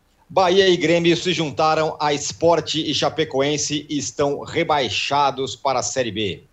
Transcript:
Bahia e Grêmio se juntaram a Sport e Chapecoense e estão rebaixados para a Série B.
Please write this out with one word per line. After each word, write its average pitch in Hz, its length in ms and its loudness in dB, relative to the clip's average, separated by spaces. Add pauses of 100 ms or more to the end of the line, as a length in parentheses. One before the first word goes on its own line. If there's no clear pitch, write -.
(300)
Bahia 185 400 4
e 175 80 4
Grêmio 170 400 2
se 185 160 -2
juntaram 156 680 0
a 147 140 0
Sport 156 640 0
e 156 180 -2
Chapecoense 147 960 -2
e 151 80 -2
estão 143 440 -2
rebaixados 139 1120 0
para 131 240 -2
a 113 40 0
Série 120 280 -4
B. 98 420 -6